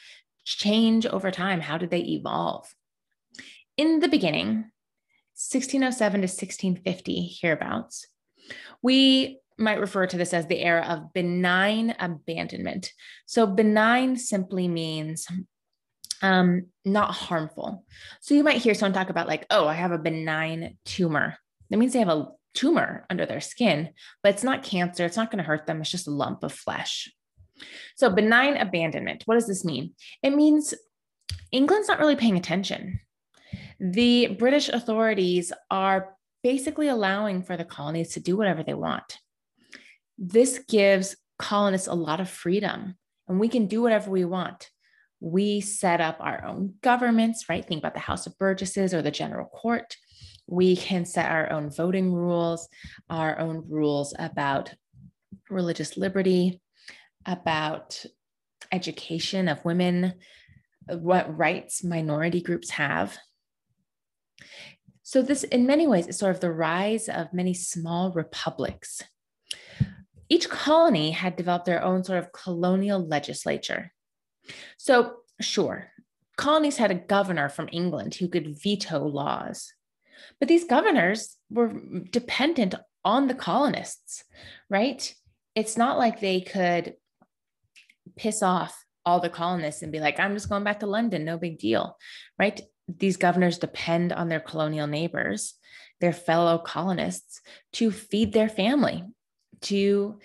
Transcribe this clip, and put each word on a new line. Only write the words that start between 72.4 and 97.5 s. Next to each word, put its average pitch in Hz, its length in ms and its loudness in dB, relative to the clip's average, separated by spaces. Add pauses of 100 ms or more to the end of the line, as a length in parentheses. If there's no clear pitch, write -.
legislature. 147 920 -4 (800)
So 240 440 2 (200)
sure, 120 500 -2 (460)
colonies 294 400 2
had 214 140 2
a 180 160 -4 (100)
governor 175 320 0
from - 240 -8
England 160 440 -4
who 185 120 -2
could 156 340 -6
veto 196 400 -2
laws, 143 720 -4 (640)
but 277 80 0
these 339 180 6
governors 240 760 2 (100)
were 226 240 0 (380)
dependent 240 640 0 (320)
on 254 220 4
the 247 60 -2
colonists, - 880 -2 (440)
right? 226 460 -2 (400)
It's 220 240 -2
not 240 180 2
like 226 240 2
they 185 220 0
could 175 540 -2 (1160)
piss 214 280 -4
off 180 420 0 (220)
all 175 140 4
the 170 100 -2
colonists 170 500 -4
and 156 100 -10
be 156 100 -6
like, 147 200 0
"I'm 202 140 0
just 208 160 -6
going 202 120 -2
back 208 180 -2
to 214 60 -6
London, 196 380 -2
no 165 140 -4
big 165 200 -6
deal," - 380 0 (420)
right? 208 220 0 (260)
These 180 300 -2
governors 175 400 2
depend 170 560 -2
on 170 160 -4
their 160 120 -2
colonial 151 460 -4
neighbors, 170 680 -4 (480)
their 175 100 4
fellow 170 460 2
colonists, 170 840 -6 (340)